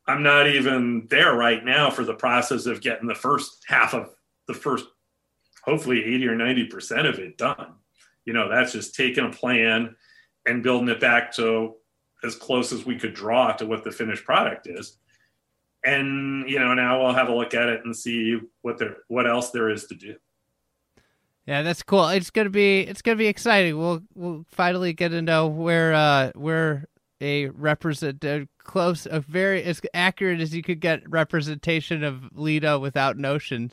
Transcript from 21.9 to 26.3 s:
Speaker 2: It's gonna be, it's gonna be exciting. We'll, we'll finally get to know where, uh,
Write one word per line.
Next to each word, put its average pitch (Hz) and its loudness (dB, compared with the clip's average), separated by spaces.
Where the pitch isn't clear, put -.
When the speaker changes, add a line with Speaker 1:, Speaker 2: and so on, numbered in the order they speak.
Speaker 2:
It's 185 -2
gonna 214 0
be, 196 4
it's - -10
gonna 226 0
be 220 2
exciting. 196 2
We'll, 165 -2
we'll 170 -10
finally 180 0
get 170 -2
to 165 -4
know 160 2
where, 165 2
uh, 147 4